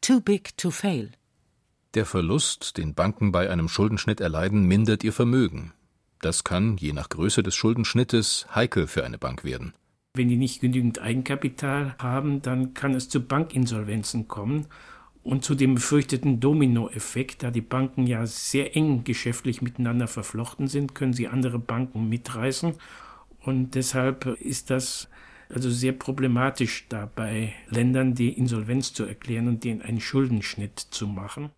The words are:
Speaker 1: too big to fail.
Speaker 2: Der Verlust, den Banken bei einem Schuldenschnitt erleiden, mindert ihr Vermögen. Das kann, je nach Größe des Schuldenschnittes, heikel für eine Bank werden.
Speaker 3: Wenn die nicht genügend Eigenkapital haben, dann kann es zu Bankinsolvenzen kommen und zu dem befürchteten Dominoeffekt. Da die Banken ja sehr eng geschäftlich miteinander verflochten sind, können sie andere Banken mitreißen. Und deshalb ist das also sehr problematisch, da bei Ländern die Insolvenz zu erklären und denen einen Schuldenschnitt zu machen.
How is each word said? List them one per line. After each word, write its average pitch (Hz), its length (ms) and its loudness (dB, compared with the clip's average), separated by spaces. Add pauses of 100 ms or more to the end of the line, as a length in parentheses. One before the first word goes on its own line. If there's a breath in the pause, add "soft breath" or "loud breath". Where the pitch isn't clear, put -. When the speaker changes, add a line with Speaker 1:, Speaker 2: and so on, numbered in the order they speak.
Speaker 1:
too 254 180 6
big - 380 -2
to 175 120 -2
fail. 139 400 -2 (840)
Speaker 2:
Der 107 100 4
Verlust, - 720 0
den 80 160 -2
Banken 98 400 2
bei 90 160 4
einem 85 220 0
Schuldenschnitt 107 500 0
erleiden, 92 460 2
mindert 104 360 6
ihr 107 120 0
Vermögen. 117 580 2 (480)
Das - 240 -2
kann, 101 320 2
je 76 160 -4
nach 76 160 -6
Größe 95 340 2
des 90 120 0
Schuldenschnittes, 117 1000 2
heikel 107 320 2
für - 160 -2
eine 60 140 -6
Bank 65 280 -6
werden. 64 280 -6 (400)
Speaker 3:
Wenn 123 160 0
die 120 80 4
nicht 123 240 0
genügend 123 400 2
Eigenkapital 135 1000 -2
haben, 139 440 -2
dann 127 320 -2
kann 139 180 -2
es 127 160 -2
zu 123 180 -2
Bankinsolvenzen 117 1000 0
kommen 139 380 -4 (560 loud breath)
und 131 220 -2
zu 151 100 2
dem 135 220 4
befürchteten 135 600 2
Dominoeffekt. 127 1040 2
Da 123 80 -2
die 117 120 -2
Banken 127 440 0
ja 117 200 0
sehr - 500 -2
eng 147 280 2
geschäftlich 120 580 -2
miteinander 120 440 -2
verflochten 117 640 -6
sind, 139 260 -2
können 131 200 0
sie 123 140 -2
andere 123 300 0
Banken 117 520 -2
mitreißen. 123 640 -2 (680 loud breath)
Und 131 340 -2
deshalb 131 520 0
ist - 420 -6
das - 400 -2 (440 soft breath)
also 123 180 -2
sehr 123 220 2
problematisch, 131 960 0
da 107 260 -8
bei 110 380 -4 (160)
Ländern 127 460 4
die 123 160 4
Insolvenz 120 640 0
zu 113 100 -4
erklären 113 440 -4
und 117 160 0
denen 113 180 -4
einen 117 180 -2
Schuldenschnitt 117 800 -2
zu - 280 -8
machen. 101 520 -8